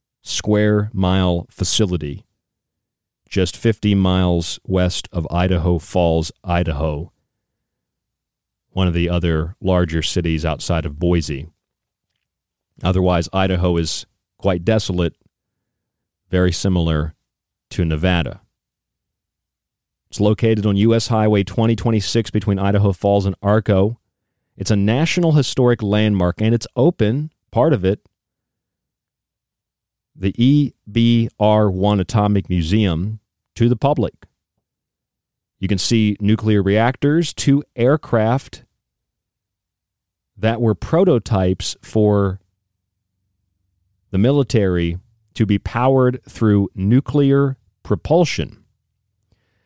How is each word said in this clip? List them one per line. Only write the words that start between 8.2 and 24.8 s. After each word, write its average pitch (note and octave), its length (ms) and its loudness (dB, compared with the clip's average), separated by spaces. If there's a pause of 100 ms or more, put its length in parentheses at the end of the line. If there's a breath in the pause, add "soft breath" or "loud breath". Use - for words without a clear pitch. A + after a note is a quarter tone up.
one F#2+ 180 0
of E2 60 -2
the F2 140 0
other E2+ 520 -2
larger F2 420 0
cities E2 420 -2
outside D#2+ 400 -4
of D2+ 140 -8
Boise. E2 500 -2 (1300)
Otherwise, F2+ 500 0
Idaho F2+ 440 0
is E2 300 -4 (320)
quite F2+ 260 -2
desolate, F2+ 500 0 (1160)
very F2+ 220 2
similar E2 640 -2 (560)
to F#2 140 -2
Nevada. D#2+ 560 -2 (1700)
It's - 80 -14
located G#2+ 480 2
on G2+ 100 0
U A2 160 2
S A2+ 140 0
Highway G#2+ 380 2
twenty A2+ 320 0
twenty-six A2+ 560 -2
between G2+ 260 0
Idaho G2 340 2
Falls G2+ 340 0
and F#2+ 140 -2
Arco. G#2 600 0 (560)
It's G2 160 -4
a G#2 40 2
National D3 560 0